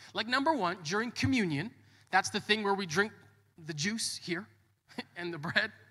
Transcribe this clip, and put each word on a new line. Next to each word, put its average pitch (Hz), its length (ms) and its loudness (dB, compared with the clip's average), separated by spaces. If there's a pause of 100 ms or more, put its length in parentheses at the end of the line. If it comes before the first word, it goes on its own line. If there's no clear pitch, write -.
(140)
Like, 220 140 -2
number 277 240 2
one, 190 320 0
during 208 260 0
communion, 214 640 2 (380)
that's 190 200 4
the 208 100 -2
thing 214 220 2
where 202 120 4
we 196 120 -2
drink 190 260 2 (540)
the 160 80 -6
juice 202 480 -2
here 175 240 -4 (360)
<laughs> - 340 -12
and 175 180 -6
the 160 40 -8
bread. 208 340 0 (180)